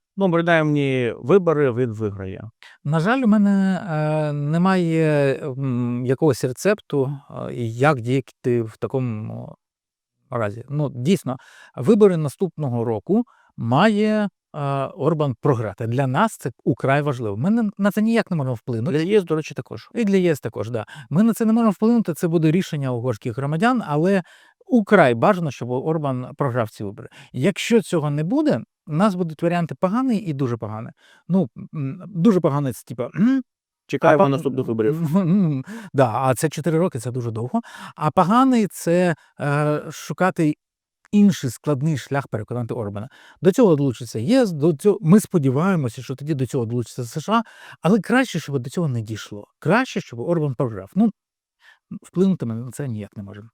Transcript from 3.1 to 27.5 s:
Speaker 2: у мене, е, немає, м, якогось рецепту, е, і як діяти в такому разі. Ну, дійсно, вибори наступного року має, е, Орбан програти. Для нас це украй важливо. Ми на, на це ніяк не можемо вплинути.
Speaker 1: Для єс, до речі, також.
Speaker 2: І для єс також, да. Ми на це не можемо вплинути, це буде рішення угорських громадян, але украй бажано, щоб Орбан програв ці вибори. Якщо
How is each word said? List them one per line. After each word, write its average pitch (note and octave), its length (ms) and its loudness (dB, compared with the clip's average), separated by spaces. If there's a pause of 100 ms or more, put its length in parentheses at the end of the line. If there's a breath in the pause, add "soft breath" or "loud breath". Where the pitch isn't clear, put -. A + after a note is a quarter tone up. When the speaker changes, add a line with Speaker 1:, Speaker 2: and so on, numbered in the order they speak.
Speaker 2:
у A#3+ 60 2
мене, G3 600 4
е, D3+ 440 -2
немає, D#3+ 1000 2 (100)
м, B2 600 -2
якогось C3+ 380 2
рецепту, C#3 760 -2 (320)
е, C3 40 -10
і A#2 200 -6
як C3 280 2
діяти B2 600 -2
в A2 180 -8
такому A#2 760 -6 (760)
разі. A2+ 400 -4
Ну, C#3+ 260 -2
дійсно, C3 420 -2 (380 loud breath)
вибори F#3+ 420 4
наступного D3 680 -2
року B2 400 0 (340 soft breath)
має, G#3 720 2 (260)
е, D#3 40 -10 (260)
Орбан D3 560 -2
програти. A2+ 460 -2
Для C3 200 0
нас C3 300 0
це D3 140 -8 (120)
украй C#3 380 0
важливо. A#2+ 360 -4
Ми C#3 120 0
на, A3 280 2
на G3 140 2
це G#3 100 0
ніяк A3+ 300 0
не F3 60 0
можемо C3 180 -2
вплинути. A#2+ 420 -2
Speaker 1:
Для D#3+ 60 0
єс, G3 200 2
до D#3 120 -2
речі, D#3 180 -4
також. - 420 -14
Speaker 2:
І A#3+ 100 0
для G3 120 4
єс F3 220 2
також, A2+ 300 -6
да. A2+ 160 -4 (240 loud breath)
Ми E3 140 4
на A3+ 100 4
це A#3 120 -2
не A3 80 4
можемо A3+ 180 4
вплинути, A3 420 2
це - 140 -2
буде D#3+ 240 4
рішення D3+ 400 0
угорських A#2+ 460 -4
громадян, E3 500 0
але E3+ 360 2 (440 soft breath)
украй G3 460 6
бажано, E3 380 2
щоб A#2+ 180 -10
Орбан C3+ 580 -4 (100)
програв A#2+ 320 -2
ці - 140 -12
вибори. G#2 260 -12 (240 loud breath)
Якщо G3 480 2